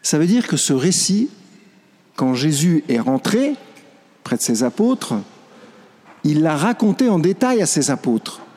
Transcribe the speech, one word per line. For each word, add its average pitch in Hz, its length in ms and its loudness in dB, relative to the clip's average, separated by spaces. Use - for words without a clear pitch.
Ça - 160 -2
veut 160 80 2
dire 226 200 2
que 160 100 -2
ce - 160 -2
récit, 185 580 0
quand 127 200 0
Jésus 151 540 2
est 123 100 0
rentré 202 580 -2
près 123 120 -4
de - 60 -6
ses 117 200 -2
apôtres, 208 520 -2
il 151 160 2
l'a 156 160 2
raconté 220 540 2
en 185 80 2
détail 202 420 0
à 175 60 0
ses 139 240 0
apôtres. 123 500 -4